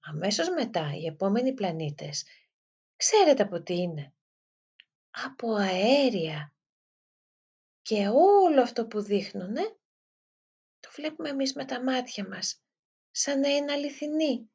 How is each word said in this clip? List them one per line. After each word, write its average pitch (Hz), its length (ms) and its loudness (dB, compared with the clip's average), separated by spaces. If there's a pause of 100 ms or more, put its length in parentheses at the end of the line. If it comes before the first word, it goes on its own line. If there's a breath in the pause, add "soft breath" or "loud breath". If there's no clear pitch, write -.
Αμέσως 185 440 -2
μετά, 185 460 -4
οι 160 100 -8
επόμενοι 202 480 -2
πλανήτες, 160 720 -6 (720 soft breath)
ξέρετε 330 480 6
από 175 180 -4
τι 180 120 -6
είναι; 170 400 -4 (960)
Από 240 420 -6
αέρια. 196 1000 2 (1300)
Και 208 260 -2
όλο 330 540 6
αυτό 233 260 -2
που 214 140 -4
δείχνουνε, 202 760 -4 (1000)
το - 160 -20
βλέπουμε 311 340 -8
εμείς 269 240 -2
με 277 120 -8
τα 254 180 -6
μάτια 254 440 -2
μας, - 340 -10 (500)
σαν 285 280 -2
να 277 100 2
είναι 285 220 0
αληθινή. 294 840 -2